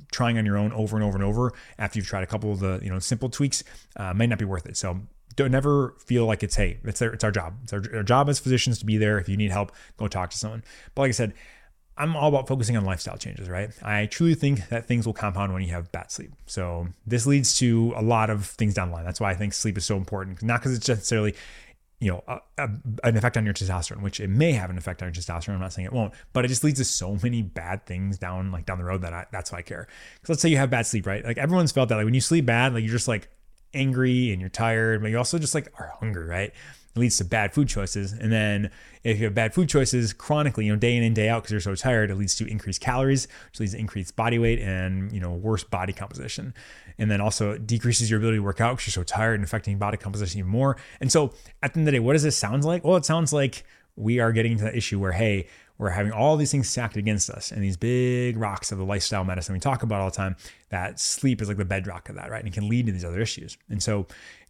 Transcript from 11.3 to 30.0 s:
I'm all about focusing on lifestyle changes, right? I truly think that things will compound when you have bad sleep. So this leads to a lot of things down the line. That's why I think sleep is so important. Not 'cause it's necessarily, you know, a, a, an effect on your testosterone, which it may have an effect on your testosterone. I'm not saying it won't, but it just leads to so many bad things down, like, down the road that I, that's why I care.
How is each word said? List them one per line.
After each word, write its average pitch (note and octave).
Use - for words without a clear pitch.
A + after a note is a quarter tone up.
I'm D#3
all D3
about C3+
focusing A#2+
on G2+
lifestyle F#2
changes, -
right? G2
I G#2
truly E3
think C#3
that A#2
things A#2+
will A2
compound G2
when F#2
you F2+
have F2
bad -
sleep. -
So F2
this A#2
leads C#3
to A#2
a A2+
lot A2
of G#2
things G#2+
down F2+
the E2+
line. E2
That's F2+
why G2+
I F#2
think G2+
sleep G#2
is F#2+
so G2+
important. F#2+
Not A#2
'cause C3
it's A2+
necessarily, G#2+
you G2+
know, F2
a, -
a, C3+
an A2+
effect A2+
on A2
your G#2
testosterone, F#2
which G2
it G2
may D3+
have F#2+
an F2+
effect F2
on F2+
your E2+
testosterone. E2+
I'm F#2
not F#2
saying F#2+
it F#2+
won't, A2+
but B2
it -
just B2+
leads D3
to B2+
so G2
many A#2+
bad F2
things F#2+
down, F#2
like, E2+
down F#2
the F2+
road F2+
that E2+
I, F2
that's F#2
why F2
I F2
care. -